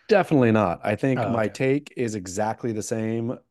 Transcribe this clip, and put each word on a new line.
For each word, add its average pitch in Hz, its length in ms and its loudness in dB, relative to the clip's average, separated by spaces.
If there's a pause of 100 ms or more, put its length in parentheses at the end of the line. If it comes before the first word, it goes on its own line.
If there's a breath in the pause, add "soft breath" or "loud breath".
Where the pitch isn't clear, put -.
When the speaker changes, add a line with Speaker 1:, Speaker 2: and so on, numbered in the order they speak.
Speaker 1:
Definitely 156 420 4
not. 104 320 2
I 104 140 -2
think 135 240 0
Speaker 2:
Oh, 110 80 -2
Speaker 1:
my 113 160 0
Speaker 2:
okay. 98 80 -4
Speaker 1:
take 139 440 -2
is 117 180 -4
exactly 107 580 -6
the 107 100 -6
same 113 560 -4 (120)